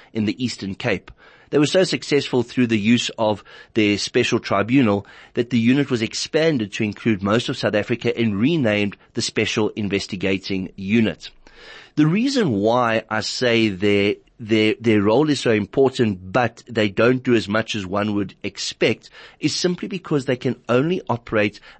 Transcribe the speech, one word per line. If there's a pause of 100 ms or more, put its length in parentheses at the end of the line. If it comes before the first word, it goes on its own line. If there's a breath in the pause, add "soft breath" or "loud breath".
(120 loud breath)
in
the
Eastern
Cape. (400 soft breath)
They
were
so
successful
through
the
use
of (300 loud breath)
their
special
tribunal (280 loud breath)
that
the
unit
was
expanded
to
include
most
of
South
Africa
and
renamed (160 soft breath)
the
Special
Investigating
Unit. (640 loud breath)
The
reason
why
I
say
their, (240)
their,
their
role
is
so
important,
but
they
don't
do
as
much
as
one
would
expect, (280 loud breath)
is
simply
because
they
can
only
operate (200 loud breath)